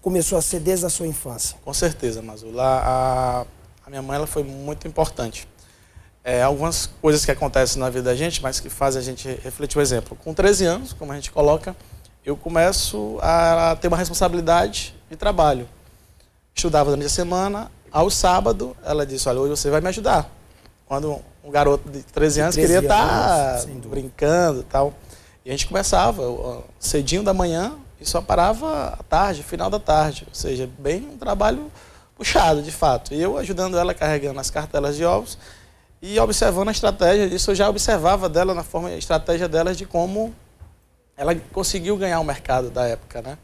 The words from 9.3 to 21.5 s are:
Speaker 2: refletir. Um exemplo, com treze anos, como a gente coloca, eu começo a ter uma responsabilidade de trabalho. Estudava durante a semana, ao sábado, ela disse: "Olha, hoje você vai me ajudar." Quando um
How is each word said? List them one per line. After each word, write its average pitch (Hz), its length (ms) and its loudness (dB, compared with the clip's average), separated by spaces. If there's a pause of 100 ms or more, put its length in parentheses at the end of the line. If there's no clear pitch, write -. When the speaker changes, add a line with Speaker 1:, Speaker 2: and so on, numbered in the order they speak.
Speaker 2:
refletir. 143 340 -6
Um 147 40 4
exemplo, 127 420 -2
com 160 100 -8
treze 190 320 4
anos, 175 260 0
como 147 200 -12
a 143 40 -8
gente 143 160 -10
coloca, 156 440 2 (500)
eu 143 100 -2
começo 190 840 0
a 165 580 4
ter 180 80 -2
uma 170 100 2
responsabilidade 170 960 0 (160)
de 160 60 -14
trabalho. 151 520 2 (840)
Estudava 151 360 2
durante 143 160 0
a 143 40 -4
semana, 190 640 -2 (200)
ao 165 180 4
sábado, 190 760 2
ela 151 220 -2
disse: 135 240 -4
"Olha, 127 100 0
hoje 139 120 0
você 143 180 -2
vai 151 100 2
me 175 80 -2
ajudar." 190 420 0 (560)
Quando 143 340 -4 (240)
um 147 80 -18